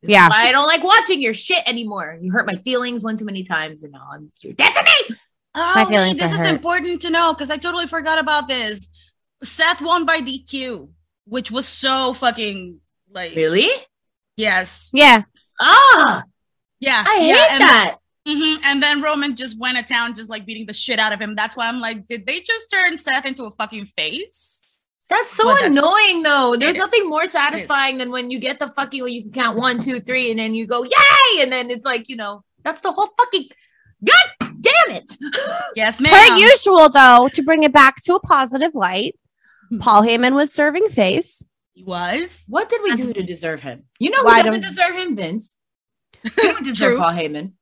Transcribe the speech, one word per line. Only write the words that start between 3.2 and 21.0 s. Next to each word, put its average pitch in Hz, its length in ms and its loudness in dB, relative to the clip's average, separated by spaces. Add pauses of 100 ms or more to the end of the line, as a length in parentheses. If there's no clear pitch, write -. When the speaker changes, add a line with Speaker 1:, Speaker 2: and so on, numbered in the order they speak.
Speaker 1:
many 196 180 -10
times, 156 400 -8
and 147 100 -20
now 135 200 -20
I'm, 151 180 -20 (120)
you're - 100 -18
dead - 200 2
to - 120 -2
me. 523 320 0 (400)
Speaker 3:
Oh, 339 300 2
Speaker 2:
feelings 190 280 0
Speaker 3:
wait, 143 80 -4
this 165 100 -2
Speaker 2:
are 160 40 -4
Speaker 3:
is 160 60 -2
Speaker 2:
hurt. - 120 0
Speaker 3:
important 349 480 -4
to 349 80 -8
know 330 240 0
'cause 294 160 -10
I 302 60 -4
totally 349 320 -6
forgot 320 300 -4
about 294 300 -2
this. 214 400 -8 (540)
Seth 330 400 -4
won 330 240 -2
by 320 140 0
D 262 240 -10
Q, 240 460 -12 (340)
which 226 260 -10
was 247 160 -8
so 262 480 -4
fucking, 202 640 -6 (320)
like, 180 240 -14
Speaker 1:
Really? 165 340 0 (680)
Speaker 3:
Yes. 185 560 -4
Speaker 2:
Yeah. 262 300 8 (380)
Speaker 1:
Ah, 381 640 6 (560)
Speaker 3:
Yeah. 254 260 -2
Speaker 1:
I 415 120 2
hate 320 100 2
Speaker 3:
Yeah, 508 240 6
and - 100 0
Speaker 1:
that. 226 340 4 (320)
Speaker 3:
Mm-hmm. 311 360 -2
And 277 180 0
then 294 180 0
Roman 285 360 -4
just 220 220 -14
went 247 200 -4
to 240 60 -6
town, 233 300 -6
just, 220 140 -18
like, 214 160 -12
beating 220 220 -14
the 208 80 -16
shit 226 240 -6
out 214 140 0